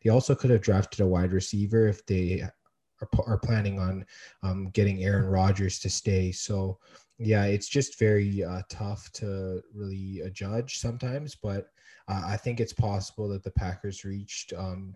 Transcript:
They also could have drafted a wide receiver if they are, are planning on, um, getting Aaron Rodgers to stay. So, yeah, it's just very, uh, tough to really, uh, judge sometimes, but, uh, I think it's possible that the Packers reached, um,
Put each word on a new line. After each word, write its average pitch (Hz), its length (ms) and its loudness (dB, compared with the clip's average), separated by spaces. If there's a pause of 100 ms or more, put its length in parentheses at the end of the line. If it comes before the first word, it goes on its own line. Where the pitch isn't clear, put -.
They 113 80 4
also 127 240 6
could 127 160 4
have 110 100 8
drafted 98 400 2
a 98 60 4
wide 90 260 4
receiver 101 540 2
if 104 200 0
they 92 360 0 (580)
are, - 80 -8 (180)
are 110 120 2
planning 104 420 0
on, 92 240 -2 (380)
um, 95 260 -2
getting 95 340 2
Aaron 98 220 2
Rodgers 95 560 2
to 101 80 -4
stay. 95 420 0
So, 95 480 -4 (400)
yeah, 107 280 2
it's 101 200 0
just - 320 -2
very, 101 460 4
uh, 90 240 -4
tough 101 440 -8
to 95 500 -6 (120)
really, 95 480 -8
uh, 92 60 -8
judge 107 500 -6
sometimes, 127 560 -6
but, 98 360 -6 (380)
uh, 95 180 -4
I 104 100 -2
think 120 240 -4
it's 110 140 -2
possible 104 540 -2
that 98 140 -6
the 92 100 -10
Packers 95 520 -4
reached, 101 480 -10
um, 95 440 -8